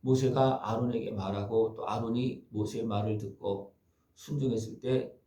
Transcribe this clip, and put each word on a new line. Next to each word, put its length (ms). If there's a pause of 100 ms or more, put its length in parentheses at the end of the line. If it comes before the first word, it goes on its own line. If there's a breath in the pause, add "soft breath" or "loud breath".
모세가 680
아론에게 400
말하고, 640
또 140
아론이 600
모세의 340
말을 340
듣고 560 (400)
순종했을 680
때 320 (140)